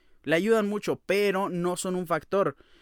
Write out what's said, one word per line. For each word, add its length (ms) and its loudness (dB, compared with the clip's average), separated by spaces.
le 140 2
ayudan 300 2
mucho, 380 -4
pero 460 0
no 260 -2
son 200 -4
un 100 -4
factor. 500 -2